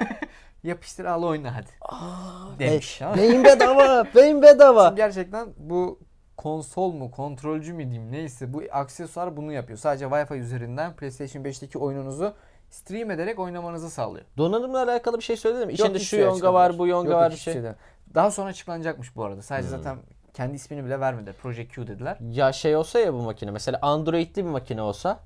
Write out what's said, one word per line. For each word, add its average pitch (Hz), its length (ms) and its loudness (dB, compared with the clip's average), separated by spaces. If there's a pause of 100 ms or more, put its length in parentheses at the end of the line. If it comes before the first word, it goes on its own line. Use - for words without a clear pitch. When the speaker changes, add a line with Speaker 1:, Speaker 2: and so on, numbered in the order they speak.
(200)
Speaker 1:
<laughs> - 440 -16
"Yapıştır, 175 420 -12
al 170 180 -4
oyna 151 320 -4
hadi." - 140 -12 (120)
Speaker 2:
Aa, 180 800 -14
Speaker 1:
demiş. 151 420 -2
Speaker 2:
be-, 180 160 -4
beyin 240 260 6
bedava, 262 720 8
beyin 285 260 10
bedava. 269 440 12
Speaker 1:
Şimdi 185 120 4
gerçekten 202 500 -4 (100)
bu 175 420 -4 (380)
konsol 160 560 -6
mu, 131 180 -10
kontrolcü 147 640 -8
mü 147 180 -8
diyeyim, 113 200 -10
neyse, 135 420 -10
bu 156 180 -10
aksesuar 160 680 -8
bunu 151 140 -10
yapıyor. 120 280 -10
Sadece 143 260 -4
Wi-Fi 143 320 -4
üzerinden 123 580 -8
PlayStation 135 500 -12
beşteki 139 320 -12
oyununuzu 139 560 -6 (360)
stream 214 420 -10
ederek 190 280 -6
oynamanızı 175 500 -10
sağlıyor. 110 360 -10 (120)
Speaker 2:
Donanımla 240 460 -2
alakalı 240 340 -2
bir 226 60 -12
şey 233 140 -4
söyledin 226 300 -2
mi? 147 40 -10
Speaker 1:
Yok, 156 80 -4
Speaker 2:
İçinde 196 180 0
Speaker 1:
hiçbir - 20 -4
Speaker 2:
şu 202 160 -6
Speaker 1:
şey 214 40 2
Speaker 2:
yonga 190 340 2
var, 180 160 6
Speaker 1:
açıklamamış. 175 100 -4
Speaker 2:
bu 175 80 0
yonga 175 240 0
Speaker 1:
Yok, 170 80 4
Speaker 2:
var, 170 40 6
Speaker 1:
yok, 165 80 4
Speaker 2:
bir 156 60 -10
Speaker 1:
hiçbir - 60 -18
Speaker 2:
şey. 165 100 -6
Speaker 1:
şey 123 100 -6
de. 113 120 -10 (400)
Daha 185 160 4
sonra 196 180 -8
açıklanacakmış 160 640 -10
bu 113 80 -8
arada. 98 180 -10
Sadece 135 280 -8
Speaker 2:
Hmm. 131 80 -10
Speaker 1:
zaten 139 200 -10 (360)
kendi 135 220 -8
ismini 139 300 -12
bile 135 140 -6
vermediler. 117 360 -6
Project 120 380 -12
Q 120 140 -12
dediler. 120 300 -10 (140)
Speaker 2:
Ya 131 220 2
şey 151 220 0
olsa 160 240 0
ya 196 140 0
bu 123 80 -6
makine, 110 300 -8
mesela 113 300 -6
Android'li 160 640 -2
bir 170 40 -6
makine 127 320 -8
olsa, 110 440 -6